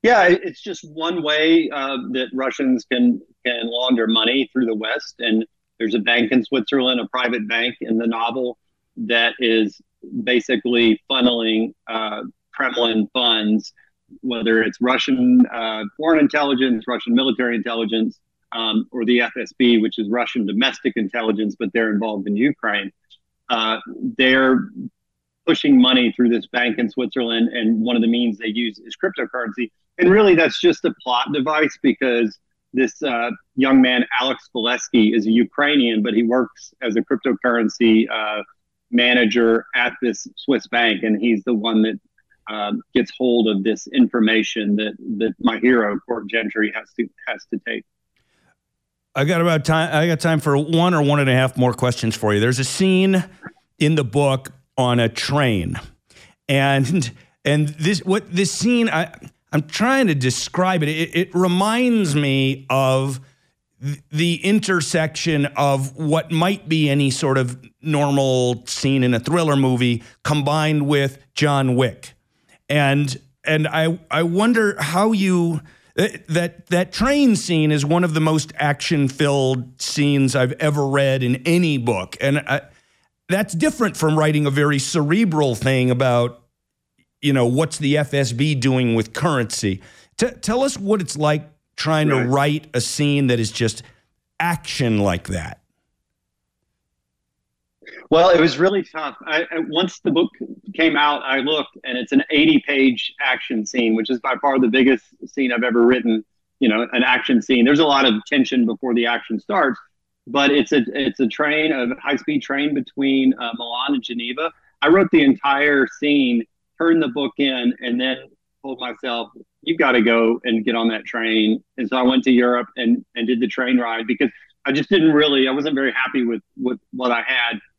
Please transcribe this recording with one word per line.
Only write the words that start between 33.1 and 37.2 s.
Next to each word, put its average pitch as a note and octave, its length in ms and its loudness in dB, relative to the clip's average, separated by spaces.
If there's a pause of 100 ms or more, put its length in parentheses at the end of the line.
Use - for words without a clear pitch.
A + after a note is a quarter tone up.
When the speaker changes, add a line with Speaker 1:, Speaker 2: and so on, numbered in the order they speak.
Speaker 1:
young C3+ 260 4
man, B2+ 240 2 (160)
Alex C3 340 -4
Valesky, A#2 600 2
is G#2+ 120 0
a A2+ 40 2
Ukrainian, A#2+ 720 2
but A2+ 120 -2
he A2+ 100 2
works B2 580 -2
as A2+ 140 -2
a A2+ 60 0
cryptocurrency, A2+ 1080 0